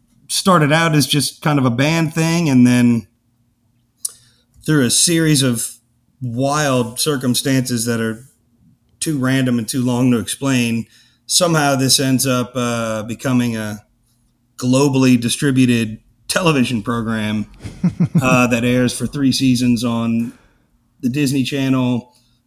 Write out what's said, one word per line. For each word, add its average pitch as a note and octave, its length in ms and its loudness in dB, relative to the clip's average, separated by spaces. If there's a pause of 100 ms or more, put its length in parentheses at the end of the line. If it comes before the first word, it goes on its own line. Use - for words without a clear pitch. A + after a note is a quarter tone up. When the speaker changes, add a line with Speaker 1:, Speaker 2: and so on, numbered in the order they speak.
(300)
Speaker 1:
started D#3+ 420 2
out E3 240 2
as C#3+ 120 2
just - 340 -4
kind D3 180 0
of B2+ 60 2
a B2+ 60 2
band D#3 420 0
thing, E3 360 0
and B2+ 160 6
then A#2+ 420 2 (1600)
through D3 200 2
a A#2 40 0
series D#3+ 540 2
of A#2+ 320 -2 (460)
wild B2+ 760 -2
circumstances B2 840 -2
that A#2 140 -2
are A2+ 260 -6 (760)
too D#3 180 -4
random B2+ 400 0
and G#2+ 80 -6
too C3 160 -2
long B2+ 280 0
to A#2+ 80 4
explain, A#2 680 -2 (400)
somehow D#3 500 2
this C3 240 2
ends C3 260 0
up, B2 300 -2
uh, A#2 480 -4
becoming A#2+ 540 -2
a G#2+ 260 -8 (720)
globally C3 640 2
distributed B2 800 0 (300)
television C3+ 520 0
program, A2 640 -4 (380)
Speaker 2:
<laughs> F3 380 0
Speaker 1:
uh, B2+ 260 2
that A#2 160 -2
airs B2 340 0
for B2 80 -6
three C3+ 280 0
seasons B2 500 2
on A#2 480 -2 (680)
the B2+ 80 -2
Disney C3+ 340 -2
Channel C3 680 -2 (340)